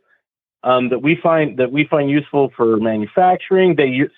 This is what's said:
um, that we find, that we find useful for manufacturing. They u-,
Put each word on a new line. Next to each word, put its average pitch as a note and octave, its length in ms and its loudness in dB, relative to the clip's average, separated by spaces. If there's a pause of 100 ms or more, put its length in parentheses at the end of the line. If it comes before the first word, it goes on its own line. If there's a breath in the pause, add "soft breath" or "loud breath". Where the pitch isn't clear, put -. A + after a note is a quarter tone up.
(640)
um, B2+ 240 0
that B2 140 -4
we D#3 120 0
find, D#3+ 440 0
that B2+ 120 0
we D3 140 -2
find C#3+ 260 -2
useful C#3+ 460 0
for A2+ 220 2
manufacturing. F3 1000 0
They C#3+ 100 2
u-, C3 320 -2